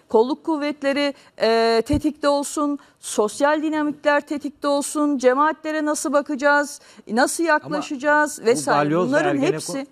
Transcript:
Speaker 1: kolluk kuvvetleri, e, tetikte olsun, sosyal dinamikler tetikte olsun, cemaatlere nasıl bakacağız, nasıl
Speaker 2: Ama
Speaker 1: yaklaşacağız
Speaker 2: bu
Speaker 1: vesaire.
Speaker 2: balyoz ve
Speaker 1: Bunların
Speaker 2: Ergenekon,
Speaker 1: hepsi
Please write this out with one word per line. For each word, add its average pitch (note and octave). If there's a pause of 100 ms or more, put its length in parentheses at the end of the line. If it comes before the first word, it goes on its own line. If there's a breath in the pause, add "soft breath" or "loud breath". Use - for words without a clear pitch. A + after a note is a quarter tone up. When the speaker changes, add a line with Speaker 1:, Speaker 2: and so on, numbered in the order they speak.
Speaker 1:
kolluk B3
kuvvetleri, C#4+ (260 loud breath)
e, A3+
tetikte D4
olsun, C#4+ (220 soft breath)
sosyal C#4
dinamikler D4
tetikte C#4+
olsun, C#4+
cemaatlere D4+
nasıl D4+
bakacağız, C#4+ (300 loud breath)
nasıl D4+
Speaker 2:
Ama D#4+
Speaker 1:
yaklaşacağız D4
Speaker 2:
bu -
Speaker 1:
vesaire. B3
Speaker 2:
balyoz F3
ve -
Speaker 1:
Bunların D4
Speaker 2:
Ergenekon, C#4+
Speaker 1:
hepsi C4+